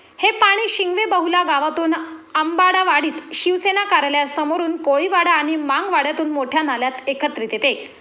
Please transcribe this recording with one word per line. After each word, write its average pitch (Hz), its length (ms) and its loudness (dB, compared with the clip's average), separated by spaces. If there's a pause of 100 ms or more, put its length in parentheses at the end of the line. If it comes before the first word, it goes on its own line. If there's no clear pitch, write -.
(180)
हे 403 120 4
पाणी 427 380 4
शिंगवे 370 360 -2
बहुला 359 380 2
गावातून 311 500 0 (420)
आंबाडावाडीत 330 800 2 (200)
शिवसेना 381 520 0
कार्यालयासमोरून 302 920 0
कोळीवाडा 339 540 2
आणि 311 260 0
मांगवाड्यातून 311 720 -2
मोठ्या 285 340 -2
नाल्यात 262 460 -4
एकत्रित 269 440 -4
येते. 220 480 -2